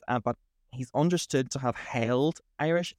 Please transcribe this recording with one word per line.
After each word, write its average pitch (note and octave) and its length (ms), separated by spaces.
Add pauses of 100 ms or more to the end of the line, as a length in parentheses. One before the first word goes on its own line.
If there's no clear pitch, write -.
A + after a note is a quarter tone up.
uh, B2 120
but A#2+ 160 (360)
he's B2+ 220
understood D3 580
to C#3 80
have B2+ 160
held B2+ 640 (200)
Irish E3+ 400